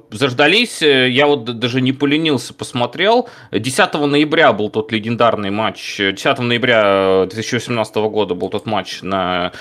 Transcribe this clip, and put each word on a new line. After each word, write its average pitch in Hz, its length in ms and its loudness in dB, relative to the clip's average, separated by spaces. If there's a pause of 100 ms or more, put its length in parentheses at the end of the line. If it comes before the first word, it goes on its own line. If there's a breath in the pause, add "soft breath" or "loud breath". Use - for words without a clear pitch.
(120)
заждались, 143 680 0
э, 131 280 4
я 131 180 2
вот 139 180 0
д-, 120 80 -6
даже 120 260 -2
не 131 140 0
поленился, 143 600 0
посмотрел. 190 760 -2 (220 loud breath)
Десятого 143 560 0
ноября 147 440 4
был 104 180 -2
тот 110 220 -4
легендарный 110 600 0
матч, 104 500 -6
э, 98 100 2
десятого 127 340 -2
ноября, 117 360 2 (420)
э, 92 40 -2
две 98 160 -10
тысячи 127 120 -6
восемнадцатого 110 540 -2
года 104 260 -2
был 92 140 -6
тот 104 160 -8
матч 104 380 -6
на 90 580 -2